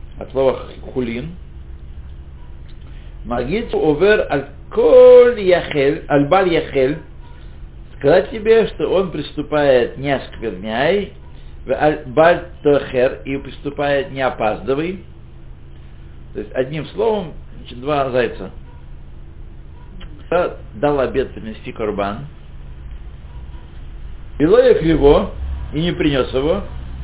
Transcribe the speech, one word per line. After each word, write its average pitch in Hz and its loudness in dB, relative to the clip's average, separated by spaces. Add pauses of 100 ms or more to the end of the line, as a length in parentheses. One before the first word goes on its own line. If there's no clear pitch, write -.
(180)
от - -12
слова 131 0 (260)
«хулин», 127 -4 (1900)
«магид 131 -4
овер 180 4
аль 139 -2 (240)
коль 247 10
яхель, 165 2
аль 143 4
баль 185 4
яхель», 139 0 (1000)
сказать 170 4
тебе, 220 4
что - -4
он 175 2
приступает 143 2
«не 139 0
оскверняй», 117 -2 (540)
в 120 0
аль 151 2
баль 165 4 (180)
тохер, 135 2
и 135 -6
приступает 143 -4
«не 135 -4
опаздывай». 127 -2 (1300)
То 123 -10
есть, 107 -10
одним 135 -4
словом, 196 -2 (240)
значит, 120 -14
два 139 0
зайца. 117 -2 (2250)
Дал 143 2
обет 123 -2
принести 110 -12
корбан. 104 -4 (2250)
И 143 4
ло 208 6
якриво, 165 6 (420)
и 147 -2
не 170 0
принес 143 2
его. 160 2 (420)